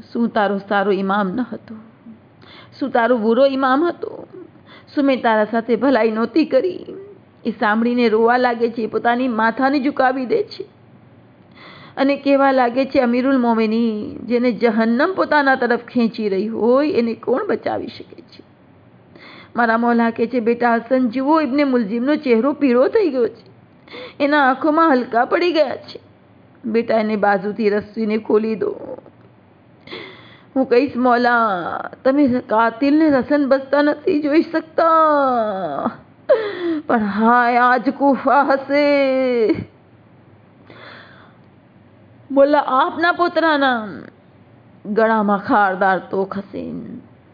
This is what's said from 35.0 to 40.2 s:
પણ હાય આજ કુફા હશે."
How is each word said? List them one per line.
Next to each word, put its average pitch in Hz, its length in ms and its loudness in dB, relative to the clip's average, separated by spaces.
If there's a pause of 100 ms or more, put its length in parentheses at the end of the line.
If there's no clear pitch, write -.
પણ 220 160 0
હાય 233 540 2
આજ 247 320 2
કુફા 277 540 2
હશે." 269 1120 2 (2750)